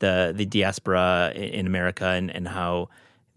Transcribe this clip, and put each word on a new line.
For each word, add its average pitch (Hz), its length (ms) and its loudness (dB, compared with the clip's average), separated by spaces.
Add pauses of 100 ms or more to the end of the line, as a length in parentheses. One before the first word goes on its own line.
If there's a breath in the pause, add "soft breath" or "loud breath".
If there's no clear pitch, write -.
the, 92 340 2
the 101 100 -2
diaspora 92 920 2
i-, - 20 -10
in 92 300 -4
America 90 380 -2
and, 92 280 0
and 90 140 -6
how 87 400 -2 (480 soft breath)